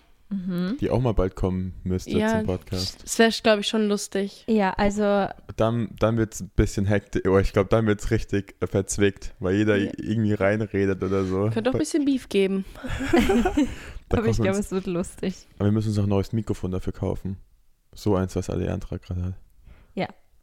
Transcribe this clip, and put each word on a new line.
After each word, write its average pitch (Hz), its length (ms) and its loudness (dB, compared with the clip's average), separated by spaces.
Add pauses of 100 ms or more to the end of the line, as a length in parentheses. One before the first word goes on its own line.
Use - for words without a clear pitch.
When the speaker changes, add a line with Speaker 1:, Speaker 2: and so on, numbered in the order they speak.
(300)
Speaker 1:
Mhm. 185 500 -4
Speaker 2:
Die - 100 0
auch 113 100 2
mal 123 120 0
bald 95 240 0
kommen 92 380 -2 (100)
müsste 92 280 -2
Speaker 3:
Ja, 214 260 2
Speaker 2:
zum 220 80 -2
Podcast. 92 580 -6
Speaker 3:
das - 140 -8
wär, 226 120 6 (120)
glaub 214 180 4
ich, 202 80 -2
schon 220 200 0
lustig. 202 580 -4
Speaker 1:
Ja, 208 260 2
also 202 560 2 (280)
Speaker 2:
Dann, 113 420 0
dann 113 180 2
wird's 110 240 -2
ein 90 160 -10
bisschen 104 300 2
hektisch. 101 400 0
Oh, 92 120 6
ich 95 140 2
glaub, 98 160 4
dann 113 180 4
wird's 104 240 0
richtig, - 500 -2
äh, 90 60 -4
verzwickt, - 720 0
weil 95 180 0
jeder 107 200 4
Speaker 3:
Ja. 98 140 0
Speaker 2:
i-, - 80 -12
irgendwie 107 360 0
reinredet 98 680 2
oder 95 220 0
so. 95 280 0
Speaker 3:
Könnte 233 180 -2
auch 262 40 -2
ein 233 40 0
bisschen 302 260 0
Beef 269 240 0
geben. 196 360 0 (480)
Speaker 2:
<laughs> 240 320 4 (680)
Da 233 80 2
Speaker 1:
Aber 214 100 0
ich 214 80 2
Speaker 2:
kommt 214 80 2
Speaker 1:
glaub, 196 120 2
Speaker 2:
uns 208 100 -2
Speaker 1:
es - 60 -10
wird 185 140 -2
lustig. 180 480 -4 (240)
Speaker 2:
Aber 98 60 0
wir - 80 4
müssen 110 160 2
uns 104 100 0
auch 104 40 2
ein 101 80 0
neues 98 240 0
Mikrofon 104 360 -4
dafür 92 220 -4
kaufen. 95 460 -4 (560)
So 104 220 0
eins, 92 200 0
was 92 140 -4
Alejandra 90 480 -4
gerade 90 260 -8
hat. 92 100 -6 (600)
Speaker 1:
Ja, 185 140 -6 (340)